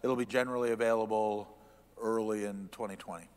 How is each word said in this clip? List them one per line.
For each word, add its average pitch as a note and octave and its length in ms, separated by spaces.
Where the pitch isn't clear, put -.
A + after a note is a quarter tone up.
it'll B2+ 120
be B2 100
generally B2 460
available A2 760
early A2 460
in G2 260
twenty G2 240
twenty E2+ 420